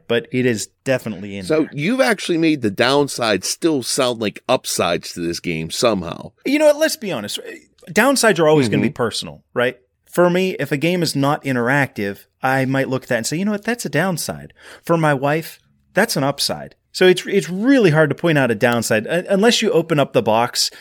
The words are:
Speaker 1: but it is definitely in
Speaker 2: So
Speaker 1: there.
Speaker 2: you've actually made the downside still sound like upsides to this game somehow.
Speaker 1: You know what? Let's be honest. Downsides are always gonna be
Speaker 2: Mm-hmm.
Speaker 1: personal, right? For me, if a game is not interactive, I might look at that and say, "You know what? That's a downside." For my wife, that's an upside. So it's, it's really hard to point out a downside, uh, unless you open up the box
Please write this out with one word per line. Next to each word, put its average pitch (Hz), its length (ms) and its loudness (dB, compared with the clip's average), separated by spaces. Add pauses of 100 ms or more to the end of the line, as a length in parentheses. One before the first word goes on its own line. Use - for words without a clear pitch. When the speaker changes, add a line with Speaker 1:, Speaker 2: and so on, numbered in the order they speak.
Speaker 1:
but 117 240 0
it 127 160 0
is 107 180 -2 (180)
definitely 104 540 -4
in - 80 -10
Speaker 2:
So 160 160 2
Speaker 1:
there. - 120 -2
Speaker 2:
you've 196 280 -2
actually 208 380 -2
made 156 240 0
the 104 80 0
downside 120 720 0
still 151 400 -2
sound 123 360 -2
like 104 300 -4
upsides 90 640 -2
to - 60 -12
this 85 200 -4
game 80 300 -6
somehow. 98 600 -2 (120)
Speaker 1:
You 277 140 0
know 302 80 4
what? 294 120 6
Let's 311 200 -2
be 202 140 -8
honest. 104 280 -6 (520)
Downsides 220 480 2
are 160 80 4
always 151 200 4
gonna 104 140 0
be 110 80 2
Speaker 2:
Mm-hmm. - 60 -12
Speaker 1:
personal, 98 480 -6 (100)
right? 123 240 0 (320)
For 175 220 4
me, 185 280 0
if 139 120 -4
a 151 60 -2
game 170 260 0
is 147 120 -2
not 143 280 0
interactive, 123 840 -2 (160)
I 131 240 0
might 135 240 -2
look 131 140 -4
at - 60 -20
that 123 80 0
and 113 100 -4
say, 151 100 -4
"You 185 80 -4
know 214 60 -2
what? 208 140 -6
That's 240 200 -6
a - 40 -6
downside." 143 640 -4 (280)
For 170 160 0
my 156 160 2
wife, 143 460 -4 (340)
that's 208 240 0
an 143 60 0
upside. 135 500 -4 (200)
So - 140 2
it's, 180 200 4
it's 170 220 0
really 214 400 4
hard 151 200 4
to 139 60 -2
point 160 220 0
out 131 140 2
a 113 40 2
downside, 113 500 0
uh, 165 220 -4
unless 208 340 2
you 214 100 2
open 160 280 0
up 135 140 0
the 131 80 4
box 110 600 0